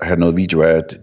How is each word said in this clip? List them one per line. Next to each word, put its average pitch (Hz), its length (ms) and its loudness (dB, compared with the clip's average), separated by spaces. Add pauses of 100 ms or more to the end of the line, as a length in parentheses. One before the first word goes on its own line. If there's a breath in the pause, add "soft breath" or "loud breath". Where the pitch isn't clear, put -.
have 87 180 -2
noget 85 160 2
video 85 260 0
af, 82 160 4
at - 260 -6